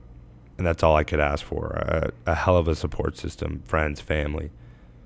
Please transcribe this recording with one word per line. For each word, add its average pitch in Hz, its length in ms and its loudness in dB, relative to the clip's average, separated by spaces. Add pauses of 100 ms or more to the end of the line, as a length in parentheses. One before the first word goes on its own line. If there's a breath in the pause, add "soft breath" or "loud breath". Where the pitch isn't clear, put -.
(560)
And 92 100 0
that's 82 160 2
all 80 140 6
I 78 80 4
could 76 160 0
ask 73 240 0
for, 76 240 -6
a, 78 440 -2 (140)
a 82 80 2
hell 90 220 4
of 82 120 4
a 80 60 4
support - 420 -4
system, 78 480 -6
friends, 76 360 0
family. 76 500 -2 (560 soft breath)